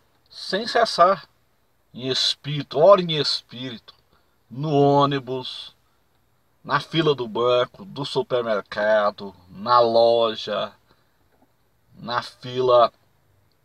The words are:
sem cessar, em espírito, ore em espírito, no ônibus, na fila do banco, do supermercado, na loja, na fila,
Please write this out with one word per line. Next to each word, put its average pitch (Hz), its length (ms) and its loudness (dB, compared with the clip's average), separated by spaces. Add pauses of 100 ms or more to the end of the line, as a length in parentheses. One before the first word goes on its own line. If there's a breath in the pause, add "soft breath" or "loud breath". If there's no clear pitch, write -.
(300)
sem - 380 -8
cessar, 190 600 0 (640)
em 123 140 -12
espírito, 139 720 -6
ore 185 240 6
em 160 180 -4
espírito, 123 720 -8 (560)
no 139 220 -8
ônibus, 139 1040 0 (880)
na 139 160 -4
fila 156 340 -2
do 127 140 -8
banco, 120 580 -2
do 139 200 -12
supermercado, 107 1300 -2 (140)
na 110 320 2
loja, 113 920 2 (1200)
na 113 280 -6
fila, 123 720 2 (720)